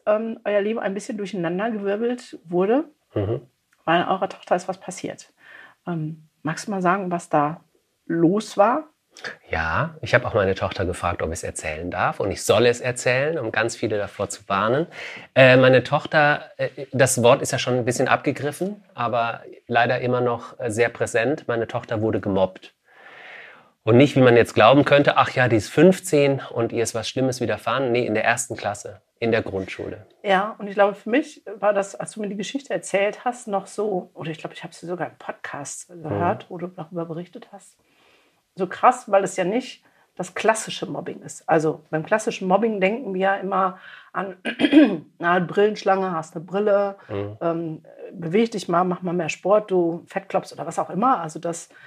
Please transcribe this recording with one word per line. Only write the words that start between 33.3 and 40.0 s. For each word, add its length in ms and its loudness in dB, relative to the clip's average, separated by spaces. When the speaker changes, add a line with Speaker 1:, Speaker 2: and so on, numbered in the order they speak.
Speaker 1:
noch 180 -4
so, 480 -4
oder 160 -10
ich 80 -8
glaube, 160 -12
ich 100 -16
hab 120 -14
sie 100 -18
sogar 240 -6
im 80 -20
Podcast 720 -12
gehört, 560 -4
Speaker 2:
Mhm. 60 -20
Speaker 1:
wo 100 -12
du 80 -8
darüber 380 -8
berichtet 460 -12
hast, 240 -20
so 120 -4
krass, 420 0
weil 140 4
es 120 -4
ja 100 -2
nicht 380 -4